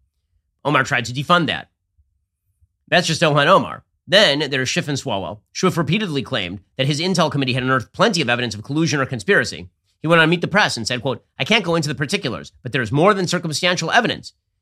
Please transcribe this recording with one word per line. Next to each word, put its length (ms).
Omar 180
tried 220
to 80
defund 340
that. 220
That's 180
just 140
Ilhan 260
Omar. 380
Then 440
there's 180
Schiff 220
and 80
Swalwell. 420
Schiff 240
repeatedly 440
claimed 380
that 100
his 120
Intel 320
Committee 220
had 100
unearthed 300
plenty 280
of 80
evidence 260
of 80
collusion 360
or 60
conspiracy. 640
He 60
went 120
on 100
Meet 120
the 80
Press 260
and 100
said, 160
quote, 220
"I 60
can't 180
go 120
into 120
the 80
particulars, 560
but 120
there 80
is 100
more 220
than 120
circumstantial 680
evidence." 420